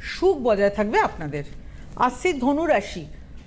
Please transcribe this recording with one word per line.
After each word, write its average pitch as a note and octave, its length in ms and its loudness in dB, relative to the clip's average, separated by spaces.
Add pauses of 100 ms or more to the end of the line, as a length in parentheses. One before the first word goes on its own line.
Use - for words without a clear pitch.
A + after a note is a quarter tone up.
সুখ - 360 2
বজায় G#3 340 4
থাকবে G#3+ 280 0
আপনাদের। D3 460 -2 (520)
আসছি B3+ 360 0
ধনু C#4+ 340 0
রাশি। G3 400 0 (400)